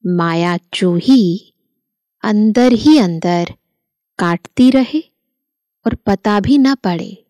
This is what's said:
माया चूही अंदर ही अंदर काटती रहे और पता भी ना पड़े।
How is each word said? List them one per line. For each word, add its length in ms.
माया 500
चूही 960
अंदर 500
ही 260
अंदर 560
काटती 520
रहे 300
और 80
पता 460
भी 180
ना 160
पड़े। 560